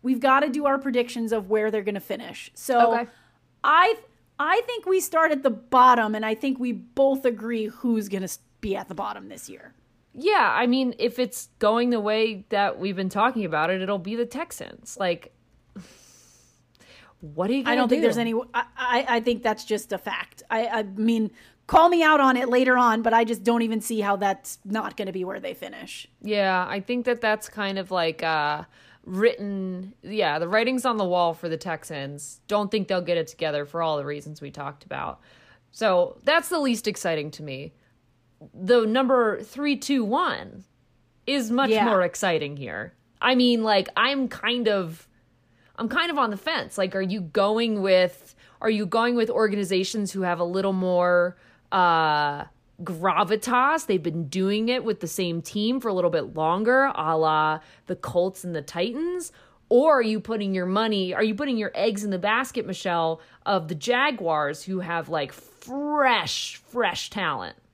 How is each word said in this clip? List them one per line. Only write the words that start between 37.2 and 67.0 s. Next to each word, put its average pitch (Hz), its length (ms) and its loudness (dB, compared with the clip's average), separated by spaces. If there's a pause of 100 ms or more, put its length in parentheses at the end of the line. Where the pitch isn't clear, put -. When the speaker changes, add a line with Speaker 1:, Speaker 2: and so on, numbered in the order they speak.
Speaker 2:
to 151 120 -14
me. 143 300 -12 (800)
The 226 320 4
number 240 580 2
three, 285 340 -4
two, 269 260 0
one 233 600 -4 (600)
is 254 260 -2
much 247 200 2
Speaker 1:
Yeah. 220 140 4
Speaker 2:
more 202 180 4
exciting 160 540 -2
here. 107 360 -10 (280)
I 254 140 2
mean, 240 280 4
like, 208 320 2
I'm 262 320 0
kind 240 400 -4
of, 180 400 -2 (720)
I'm 226 120 -4
kind 339 220 0
of 285 60 -2
on 247 140 2
the 196 60 -8
fence. - 400 -6
Like, 190 180 -2
are 190 60 -2
you 190 200 -4
going 208 600 0
with, 185 540 2 (260)
are - 80 0
you 208 180 0
going 233 280 2
with 226 140 2
organizations 196 840 0
who 190 100 -6
have 175 180 0
a 175 40 0
little 190 300 -2
more, 180 640 2 (340)
uh, 156 760 2 (380)
gravitas? 208 1040 0
They've 185 160 0
been 165 240 -4
doing 196 420 0
it 247 140 -2
with 214 160 -2
the 170 80 -8
same 170 340 -4
team 220 380 -2
for 233 80 -4
a 202 60 0
little 175 160 2
bit 160 260 -2
longer, 220 580 2
a 160 240 0
la 156 420 2 (280)
the 156 80 -4
Colts 180 480 -2
and 175 120 -8
the 147 60 -4
Titans. 294 720 -4 (380)
Or 277 300 6
are - 20 2
you 214 180 0
putting 208 340 -4
your 180 120 0
money, 196 480 0
are 214 100 2
you 220 120 2
putting 269 220 -2
your 208 160 -4
eggs 202 300 -2
in 208 80 -4
the 185 80 -2
basket, 226 480 -2
Michelle, 170 540 -2 (240)
of 180 240 0
the 175 60 -6
Jaguars, 165 880 0
who 190 180 -4
have, 165 280 -4
like, 151 220 -4
fresh, 269 1300 -2 (100)
fresh 233 420 -4